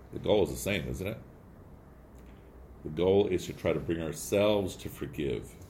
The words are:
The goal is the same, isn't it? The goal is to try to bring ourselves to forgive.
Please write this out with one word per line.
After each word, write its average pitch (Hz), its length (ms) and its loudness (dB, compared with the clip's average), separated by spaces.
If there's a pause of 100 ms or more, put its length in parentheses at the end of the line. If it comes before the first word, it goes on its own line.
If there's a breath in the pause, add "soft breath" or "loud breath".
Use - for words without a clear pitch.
(140)
The - 60 -8
goal 98 240 4
is - 60 0
the 65 80 -6
same, 90 300 -2
isn't 65 200 -6
it? 120 100 -6 (1700 loud breath)
The 78 60 -8
goal 95 380 6
is 90 200 0
to - 60 -6
try 85 200 0
to 76 60 0
bring 82 220 -2
ourselves 101 760 0
to - 120 -10
forgive. 67 640 -6 (160)